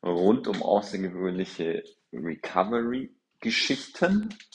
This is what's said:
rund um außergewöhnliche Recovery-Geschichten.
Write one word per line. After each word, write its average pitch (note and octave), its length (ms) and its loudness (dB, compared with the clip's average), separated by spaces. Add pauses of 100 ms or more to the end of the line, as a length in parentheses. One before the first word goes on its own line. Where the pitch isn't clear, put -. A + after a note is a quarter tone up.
rund F#2 460 4
um G2+ 160 -2
außergewöhnliche F#2 1200 0 (300)
Recovery-Geschichten. A#2 2250 -2 (260)